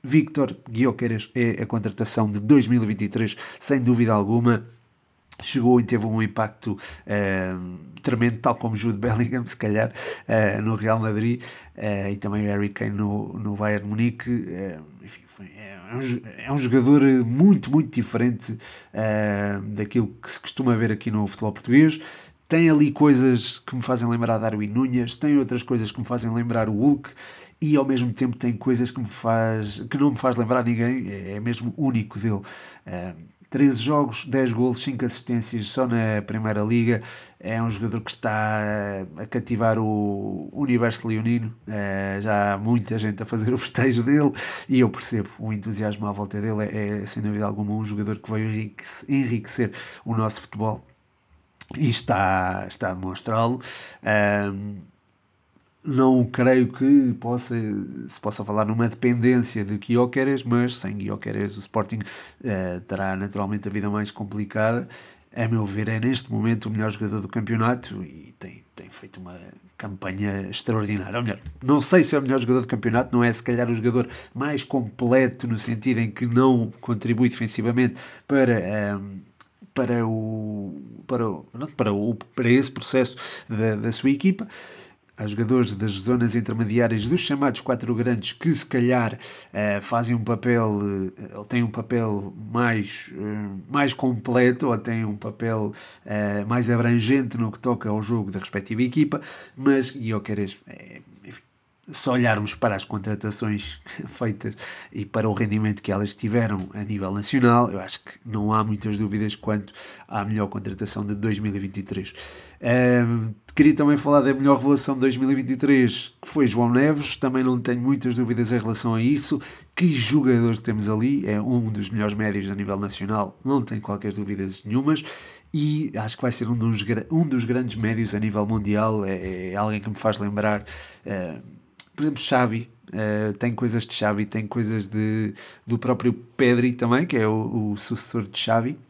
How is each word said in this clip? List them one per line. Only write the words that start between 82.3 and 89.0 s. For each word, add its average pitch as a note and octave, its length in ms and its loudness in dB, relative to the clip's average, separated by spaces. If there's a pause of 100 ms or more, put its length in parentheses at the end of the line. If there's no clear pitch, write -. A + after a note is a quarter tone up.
para A#2+ 160 0
esse B2+ 180 6
processo - 460 -2 (340)
da, A2 280 0
da A2+ 140 -2
sua C3+ 200 0
equipa. F#3+ 360 0 (720)
Há G#2+ 100 -6
jogadores A2 480 2
das G#2 160 -2
zonas A#2 440 0
intermediárias A2+ 720 0
dos E3+ 160 2
chamados C#3 400 0
quatro A#2+ 320 -2
grandes A#2 380 0
que E3 200 -2
se - 140 0
calhar, A#2+ 540 0 (340)